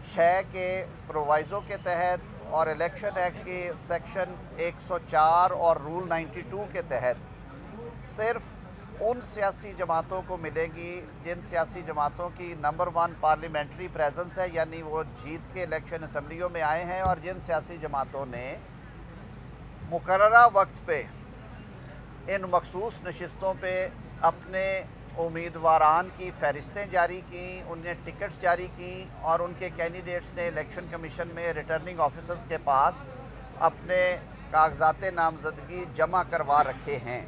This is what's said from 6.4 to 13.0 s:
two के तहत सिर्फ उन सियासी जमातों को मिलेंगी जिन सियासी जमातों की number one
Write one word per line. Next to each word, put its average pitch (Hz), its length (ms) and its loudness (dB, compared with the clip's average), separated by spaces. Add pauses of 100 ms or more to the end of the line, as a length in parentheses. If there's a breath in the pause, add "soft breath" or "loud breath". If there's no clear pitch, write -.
two 196 320 -6
के 180 160 -4
तहत 123 320 0 (800)
सिर्फ - 1000 -4
उन 240 220 0
सियासी 202 500 -2
जमातों 175 480 0
को 180 160 -6
मिलेंगी 165 540 -4 (320)
जिन 175 180 -6
सियासी 170 420 -2
जमातों 151 480 -2
की 170 240 -10
number 156 340 0
one 170 340 2